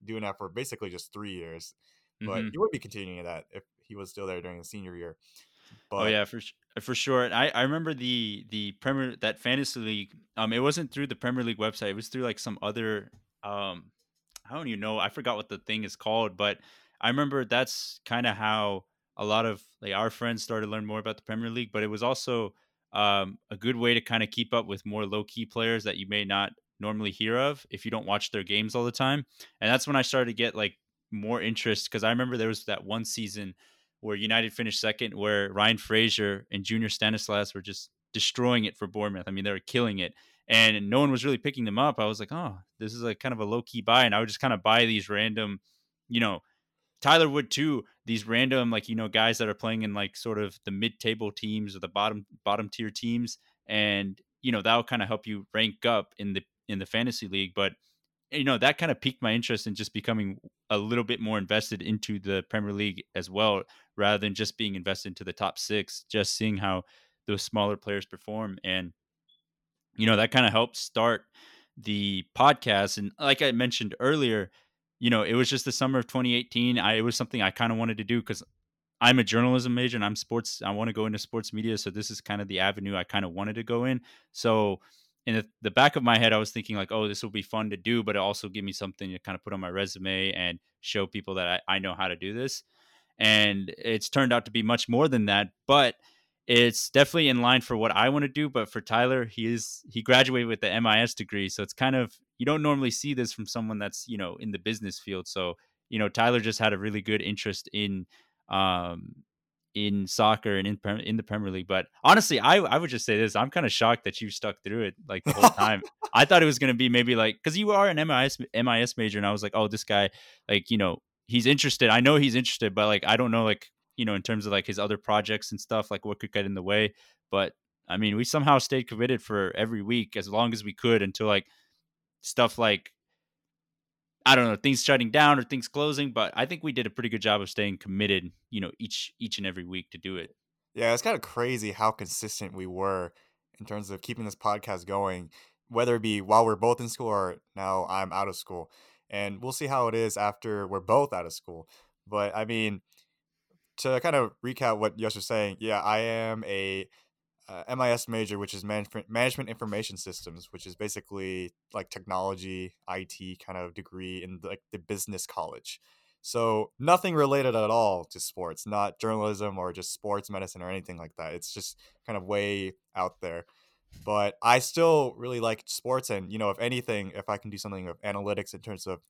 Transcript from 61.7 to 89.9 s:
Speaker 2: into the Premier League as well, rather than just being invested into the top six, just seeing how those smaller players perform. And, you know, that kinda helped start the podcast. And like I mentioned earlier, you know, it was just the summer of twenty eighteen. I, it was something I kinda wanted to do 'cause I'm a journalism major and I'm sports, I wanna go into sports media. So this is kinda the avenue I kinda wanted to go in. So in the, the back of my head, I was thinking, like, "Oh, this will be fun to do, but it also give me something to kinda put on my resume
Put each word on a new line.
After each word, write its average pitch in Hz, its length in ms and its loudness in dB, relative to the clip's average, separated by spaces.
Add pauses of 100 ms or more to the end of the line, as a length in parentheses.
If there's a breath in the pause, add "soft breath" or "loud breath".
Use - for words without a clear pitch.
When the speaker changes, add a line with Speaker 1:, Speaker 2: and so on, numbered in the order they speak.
Speaker 2:
into 104 380 -4
the 95 300 -2
Premier 104 240 -4
League 101 300 -4 (120)
as 90 140 -8
well, 101 340 2 (340 soft breath)
rather 104 200 4
than 101 180 -2
just - 220 -4
being 104 180 -4
invested 95 340 -6
into 92 160 -12
the 101 80 -8
top - 260 -4
six, - 500 -4
just 107 260 0
seeing 110 220 0
how 95 260 -2 (440 soft breath)
those 101 160 -2
smaller 104 340 -2
players 101 280 -6
perform. 107 580 -10
And, 92 300 -4 (1040)
you 110 80 2
know, 110 100 6
that 110 160 4
kinda 123 180 6
helped 117 280 2
start 113 480 0 (520 soft breath)
the 101 480 -2 (100)
podcast. 117 640 4
And 101 220 -4
like 139 220 2
I 139 100 4
mentioned 120 480 0
earlier, 123 520 2 (480 soft breath)
you 120 100 2
know, 110 140 4
it 98 100 0
was 123 160 4
just 135 160 -2
the 127 60 -4
summer 131 280 0
of 117 80 -2
twenty 123 280 0
eighteen. 120 440 0
I, 101 160 4
it 110 60 2
was 117 140 0
something 117 260 -4
I 95 100 4
kinda 117 240 0
wanted 113 220 -2
to 110 60 -6
do 117 180 0
'cause - 220 -8 (580)
I'm 127 180 8
a 117 40 6
journalism 123 520 2
major 123 220 0
and 104 80 0
I'm 104 100 -2
sports, - 460 -6
I 98 100 -2
wanna 110 220 -2
go 107 140 -2
into 107 120 -6
sports - 340 -8
media. 110 240 -2
So 98 140 -6
this 104 200 -8
is 104 100 -12
kinda 104 240 -6
the 95 160 -4
avenue 98 340 -2
I 90 100 -2
kinda 98 240 -2
wanted 101 260 -6
to 117 80 -6
go 120 220 -2
in. 127 160 -2 (300 soft breath)
So 107 500 2 (460 soft breath)
in 113 80 2
the, 107 140 -2 (120)
the 107 100 -4
back 143 260 6
of 120 60 0
my 117 160 6
head, 113 140 6
I 107 60 6
was 107 120 -2
thinking, 107 260 -6
like, 98 140 -4
"Oh, 110 160 0
this 101 160 -6
will 113 80 -6
be 104 120 -6
fun 107 280 -4
to 101 60 -6
do, 110 260 0
but 104 120 -2
it 101 40 0
also 101 300 -2
give 101 160 -8
me 95 80 -6
something 95 380 -10
to 90 80 -12
kinda 92 200 -8
put 101 140 -10
on 98 60 -6
my 92 100 -6
resume 95 640 -2